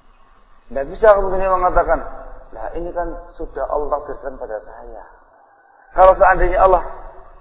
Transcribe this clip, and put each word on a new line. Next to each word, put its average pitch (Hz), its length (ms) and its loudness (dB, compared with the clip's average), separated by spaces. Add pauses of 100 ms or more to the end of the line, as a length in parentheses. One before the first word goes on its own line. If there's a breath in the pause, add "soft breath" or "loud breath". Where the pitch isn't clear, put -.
(680)
Tidak 135 240 -6
bisa 208 240 6
kemudian 190 320 -2
mengatakan, 170 560 0 (480)
"Lah, 110 240 -12
ini 170 160 -10
kan 170 160 -6 (240)
sudah 147 320 -10
Allah 143 320 -4
takdirkan 135 400 -12
pada 107 240 -12
saya." 113 400 -20 (960)
Kalau 190 160 8
seandainya 180 480 4
Allah 185 240 4 (560)